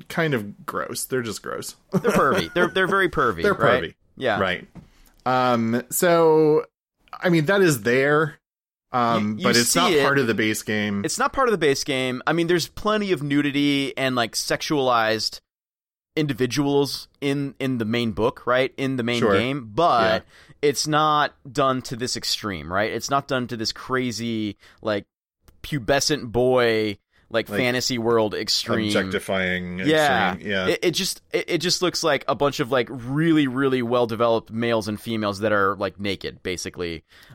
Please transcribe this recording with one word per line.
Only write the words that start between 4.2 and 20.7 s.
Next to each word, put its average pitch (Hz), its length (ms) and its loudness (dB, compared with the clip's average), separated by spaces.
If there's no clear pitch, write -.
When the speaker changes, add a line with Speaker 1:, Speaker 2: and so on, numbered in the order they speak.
Speaker 1:
Right. 92 280 -2
Um, 120 640 2
so, 156 760 4
I - 160 -2
mean, 160 180 4
that 202 140 4
is 147 220 4
there, 143 560 2
um, 117 420 0
Speaker 2:
You, 107 60 -8
you 180 40 -8
Speaker 1:
but 120 140 2
it's 117 180 2
not 175 160 2
Speaker 2:
see 151 80 4
it. 139 40 4
Speaker 1:
part 139 140 4
of 131 80 2
the 113 80 0
base 107 300 -2
game. 104 420 -2
Speaker 2:
It's - 140 -4
not 269 140 -2
part 262 160 0
of - 20 2
the 202 80 0
base 143 240 2
game. 131 420 -4
I 156 80 0
mean, 170 140 0
there's 170 200 0
plenty 208 440 -2
of 147 100 -2
nudity 143 720 0
and, 131 200 -2
like, 113 160 0
sexualized 123 1080 0
individuals 143 920 0
in, 143 380 -2
in 131 180 -2
the 113 80 -2
main 117 260 0
book, 107 360 -2
right? 127 300 2
In 135 180 -2
the 120 80 -2
main 120 160 0
Speaker 1:
Sure. 104 180 4
Speaker 2:
game, 123 360 -2
but 113 500 2
Speaker 1:
Yeah. - 340 -20
Speaker 2:
it's - 180 -2